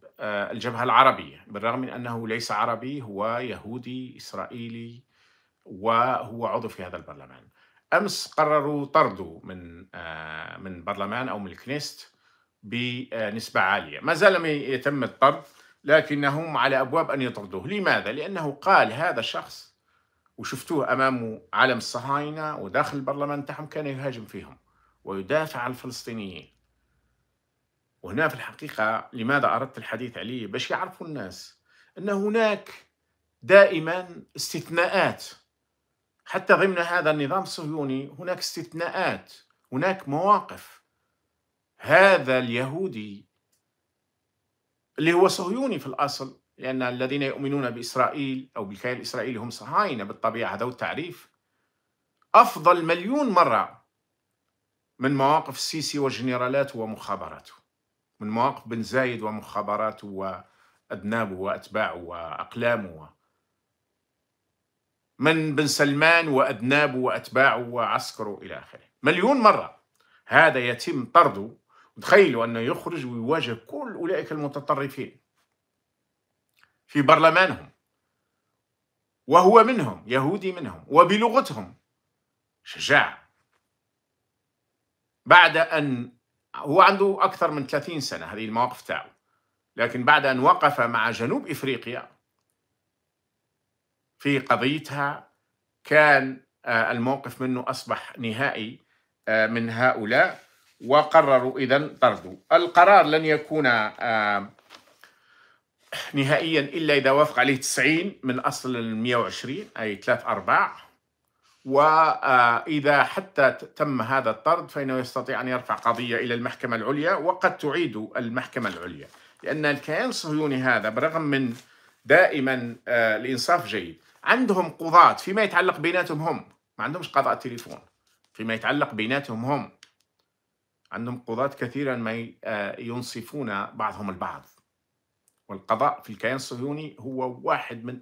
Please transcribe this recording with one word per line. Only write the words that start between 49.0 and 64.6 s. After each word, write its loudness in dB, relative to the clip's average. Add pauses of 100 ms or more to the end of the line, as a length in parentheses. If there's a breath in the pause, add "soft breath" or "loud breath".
هم -10
صهاينة -4
بالطبيعة، -6
هذا -6
هو -4
التعريف، -10 (1040)
أفضل 6
مليون -2
مرة 2 (1120)
من 0
مواقف 2
السيسي -6
وجنرالات -2
ومخابراته، -10 (680)
من -8
مواقف -2
بن -6
زايد -2
ومخابراته -6
وأذنابه -8
وأتباعه -6
وأقلامه، -6 (2000)